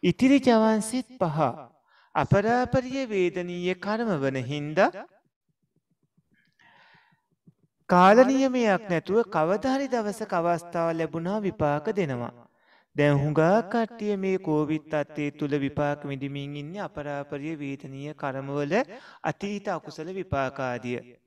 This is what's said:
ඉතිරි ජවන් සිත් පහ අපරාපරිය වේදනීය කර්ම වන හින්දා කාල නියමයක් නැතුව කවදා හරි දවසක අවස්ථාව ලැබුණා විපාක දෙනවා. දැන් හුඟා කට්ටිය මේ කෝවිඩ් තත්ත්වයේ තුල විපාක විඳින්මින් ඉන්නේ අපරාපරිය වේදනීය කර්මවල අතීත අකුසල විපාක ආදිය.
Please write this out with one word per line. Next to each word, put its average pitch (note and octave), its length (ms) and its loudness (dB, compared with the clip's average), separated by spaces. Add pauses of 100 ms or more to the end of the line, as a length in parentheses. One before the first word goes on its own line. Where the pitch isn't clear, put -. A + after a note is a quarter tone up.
ඉතිරි C4 380 4
ජවන් A3 420 4
සිත් B3 320 -6
පහ D#3+ 240 -2 (760)
අපරාපරිය B3 920 2
වේදනීය F3 680 -2
කර්ම G#3+ 420 -4
වන C3+ 260 0
හින්දා D3 480 0 (3000)
කාල F#3 340 8
නියමයක් B3+ 640 2
නැතුව F3+ 400 0
කවදා F#3+ 480 0
හරි C#4 140 -2
දවසක G#3+ 440 -4
අවස්ථාව E3+ 600 0
ලැබුණා E3 480 -4
විපාක D3+ 500 -2
දෙනවා. C3 440 -4 (600)
දැන් D3 220 6
හුඟා D#3 440 4
කට්ටිය G#3+ 540 -4
මේ F#3+ 220 0
කෝවිඩ් D3+ 480 -2
තත්ත්වයේ D3 480 -4
තුල D3 240 -2
විපාක D3 480 -2
විඳින්මින් C#3 500 -8
ඉන්නේ E3 280 -10
අපරාපරිය C#3+ 760 -8
වේදනීය C#3 560 -10
කර්මවල C#3+ 600 -4 (480)
අතීත G3+ 460 -6
අකුසල D#3+ 460 -10
විපාක C#3 460 -4
ආදිය. B2 400 -6 (260)